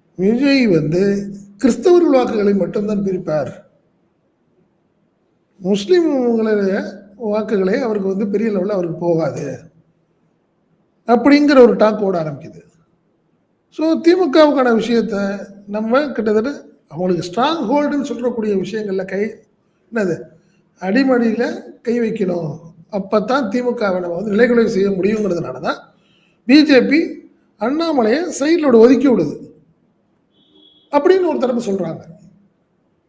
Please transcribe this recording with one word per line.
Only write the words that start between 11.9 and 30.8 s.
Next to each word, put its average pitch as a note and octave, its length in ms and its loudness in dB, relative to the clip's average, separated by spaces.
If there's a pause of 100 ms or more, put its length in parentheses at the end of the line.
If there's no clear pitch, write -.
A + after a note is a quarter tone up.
ஓட F#3+ 220 -2
ஆரம்பிக்குது. - 380 -12 (1120)
So, D#4 160 -4 (140)
திமுகவுக்கான D4+ 720 4
விஷயத்த A3 420 0 (500)
நம்ம A3 340 -2 (120)
கிட்டத்தட்ட A3 380 -2 (380)
அவங்களுக்கு F3 380 -4
ஸ்ட்ராங் D4+ 360 -2
ஹோல்டுன்னு C#4 480 -2
சொல்லக்கூடிய A#3 440 -4
விஷயங்கள்ல F#3+ 500 -6
கை, F#3 160 -6 (720)
என்னது, G3 240 -2 (640)
அடிமடியில A#3 640 0 (380)
கை A#3+ 180 -2
வைக்கணும், F3 520 -4 (400)
அப்பதான் G#3+ 580 -2
திமுகவை A#3 500 -2
நம்ம E3+ 160 -6
வந்து G3+ 180 -6
நிலைகுலைவு A#3 320 4
செய்ய F#3+ 240 0
முடியுங்கிறதுனால F3 680 -2
தான் A3+ 200 -6 (680)
பி D4 160 6
ஜே C#4 180 6
பி C4+ 180 2 (600)
அண்ணாமலையை C#4 600 0 (180)
சைடுல D4+ 340 0
ஒதுக்கி B3 360 6
விடுது F3 280 0 (1600)